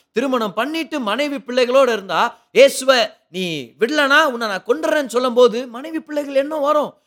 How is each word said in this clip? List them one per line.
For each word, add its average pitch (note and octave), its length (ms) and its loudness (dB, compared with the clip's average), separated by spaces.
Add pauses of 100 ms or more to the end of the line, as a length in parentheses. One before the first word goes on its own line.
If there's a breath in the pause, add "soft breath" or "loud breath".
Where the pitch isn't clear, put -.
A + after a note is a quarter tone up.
(120)
திருமணம் A#3 420 -2
பண்ணிட்டு D4+ 460 -4
மனைவி C4+ 360 -4
பிள்ளைகளோட B3 560 2
இருந்தா, G3 600 -4
"இயேசுவை A#3+ 560 4 (200)
நீ D#3+ 500 -8
விடலனா C#4+ 460 2
உன்னை A#3 240 -4
நான் F#3 180 -6
கொன்றுறேன்னு" D#4 400 0
சொல்லும் A#3+ 280 -2
போது B3 320 4
மனைவி C#4+ 340 -10
பிள்ளைகள் D4 340 -6
என்ன D4 220 -2
வரும்? C#4+ 380 -2 (120)